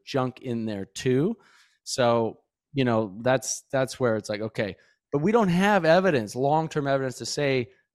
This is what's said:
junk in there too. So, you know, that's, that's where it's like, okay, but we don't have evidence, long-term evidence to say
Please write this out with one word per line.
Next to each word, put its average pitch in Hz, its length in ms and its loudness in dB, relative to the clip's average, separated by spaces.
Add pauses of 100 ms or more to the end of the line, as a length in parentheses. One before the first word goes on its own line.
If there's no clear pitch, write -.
junk 127 360 -4
in 117 240 -6
there 101 200 -6
too. 139 520 0 (460)
So, 117 560 0 (340)
you 135 120 0
know, 110 360 0
that's, 127 500 -2
that's 131 280 -2
where 117 160 2
it's 107 140 -6
like, 107 120 -4
okay, 107 340 -4 (360)
but 147 100 -2
we 185 100 0
don't 214 180 4
have 185 360 2
evidence, 160 500 4
long-term 147 520 0
evidence 135 320 -2
to 117 60 -8
say 135 440 -2 (240)